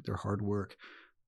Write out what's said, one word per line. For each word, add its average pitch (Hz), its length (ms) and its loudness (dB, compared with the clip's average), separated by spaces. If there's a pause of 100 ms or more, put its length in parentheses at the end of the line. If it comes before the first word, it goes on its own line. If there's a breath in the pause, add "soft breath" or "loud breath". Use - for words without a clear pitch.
their 104 100 2
hard 101 260 2
work. 101 340 2 (520 soft breath)